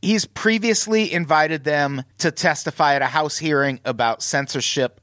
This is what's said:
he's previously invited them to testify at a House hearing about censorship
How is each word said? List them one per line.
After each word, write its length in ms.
he's 240
previously 840
invited 520
them 400
to 120
testify 640
at 60
a 60
House 300
hearing 460
about 380
censorship 800